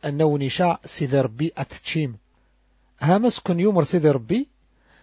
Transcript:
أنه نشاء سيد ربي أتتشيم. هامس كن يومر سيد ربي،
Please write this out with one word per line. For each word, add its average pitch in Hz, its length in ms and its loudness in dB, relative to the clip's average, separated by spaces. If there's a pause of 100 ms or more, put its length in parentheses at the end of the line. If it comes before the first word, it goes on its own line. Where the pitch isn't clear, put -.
أنه 147 340 2
نشاء 165 460 0
سيد - 300 -4
ربي 131 420 0
أتتشيم. - 600 -6 (840)
هامس 208 400 2
كن 170 200 -2
يومر 190 220 2
سيد 156 240 2
ربي، 147 420 0 (540)